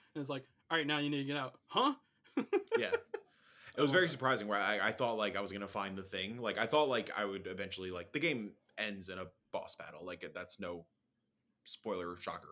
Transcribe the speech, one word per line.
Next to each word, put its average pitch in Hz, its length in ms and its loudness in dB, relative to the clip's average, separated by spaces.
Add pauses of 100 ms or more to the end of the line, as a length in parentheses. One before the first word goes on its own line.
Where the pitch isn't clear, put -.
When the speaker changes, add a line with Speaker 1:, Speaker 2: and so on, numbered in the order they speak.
(140)
Speaker 1:
and 156 60 -4
it's 135 80 -4
like, 135 160 -4 (260)
"All 165 60 4
right, 151 100 2
now 147 120 4
you 147 100 2
need 143 100 2
to 139 60 0
get 143 120 -2
out." 135 300 -4
Huh? 269 280 4 (420)
<laughs> - 80 2 (320)
Speaker 2:
Yeah. 98 140 2 (880)
It - 40 0
was 143 100 6
Speaker 1:
I - 20 2
Speaker 2:
very 180 120 8
Speaker 1:
love 175 40 2
that. - 20 -
Speaker 2:
surprising 127 380 2
where 101 100 2
I, 101 300 4
I 113 40 2
thought, 117 240 0
like, 104 200 0
I 98 40 2
was 98 120 -4
gonna 101 160 -6
find 98 280 -4
the 95 60 -4
thing. 98 380 -4
Like, 104 180 0
I 113 80 4
thought, 151 220 6
like, 117 280 0
I 104 80 0
would 98 220 -4
eventually, 92 460 -6
like, 87 200 -8
the - 60 -4
game 127 340 -2 (240)
ends 98 320 -4
in 92 100 -8
a 92 80 -6 (260)
boss - 240 -6
battle. 82 280 -12
Like, 87 300 -8
that's 90 260 -10
no 87 240 -6 (800)
spoiler, 90 520 -4
shocker 82 360 -8